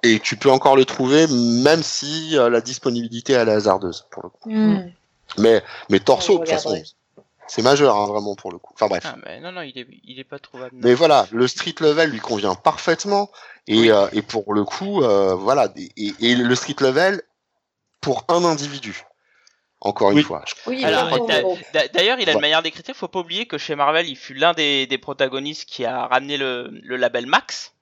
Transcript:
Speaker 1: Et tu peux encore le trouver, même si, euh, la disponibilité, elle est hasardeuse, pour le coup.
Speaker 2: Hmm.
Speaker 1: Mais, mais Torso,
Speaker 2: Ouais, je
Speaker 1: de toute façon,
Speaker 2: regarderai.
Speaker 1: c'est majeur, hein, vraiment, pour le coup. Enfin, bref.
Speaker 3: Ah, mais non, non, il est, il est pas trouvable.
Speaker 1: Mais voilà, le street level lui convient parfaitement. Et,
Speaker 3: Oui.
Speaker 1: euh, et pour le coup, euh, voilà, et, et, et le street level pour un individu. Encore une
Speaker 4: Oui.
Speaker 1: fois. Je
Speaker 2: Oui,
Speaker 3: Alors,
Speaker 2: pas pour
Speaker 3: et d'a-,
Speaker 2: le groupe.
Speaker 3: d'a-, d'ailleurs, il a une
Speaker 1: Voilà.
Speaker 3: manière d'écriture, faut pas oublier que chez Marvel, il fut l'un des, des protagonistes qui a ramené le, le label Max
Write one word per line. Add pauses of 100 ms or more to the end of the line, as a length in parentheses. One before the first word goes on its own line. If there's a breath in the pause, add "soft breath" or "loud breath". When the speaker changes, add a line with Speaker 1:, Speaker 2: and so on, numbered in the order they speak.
Speaker 1:
Et
tu
peux
encore
le
trouver,
même
si,
euh,
la
disponibilité,
elle
est
hasardeuse,
pour
le
coup.
Speaker 2:
Hmm. (460)
Speaker 1:
Mais, (300 loud breath)
mais
Torso,
Speaker 2:
Ouais,
je
Speaker 1:
de
toute
façon,
Speaker 2:
regarderai. (600)
Speaker 1:
c'est
majeur,
hein,
vraiment,
pour
le
coup.
Enfin,
bref.
Speaker 3:
Ah,
mais
non,
non,
il
est, (160)
il
est
pas
trouvable.
Speaker 1:
Mais
voilà,
le
street
level
lui
convient
parfaitement. (380 loud breath)
Et,
Speaker 3:
Oui.
Speaker 1:
euh,
et
pour
le
coup,
euh,
voilà,
et,
et,
et
le
street
level (800)
pour
un
individu. (800)
Encore
une
Speaker 4:
Oui.
Speaker 1:
fois.
Je (120)
Speaker 2:
Oui,
Speaker 3:
Alors,
Speaker 2:
pas
pour
Speaker 3:
et
d'a-,
Speaker 2:
le
groupe. (140)
Speaker 3:
d'a-,
d'ailleurs,
il
a
une
Speaker 1:
Voilà.
Speaker 3:
manière
d'écriture,
faut
pas
oublier
que
chez
Marvel,
il
fut
l'un
des,
des
protagonistes
qui
a
ramené
le, (140)
le
label
Max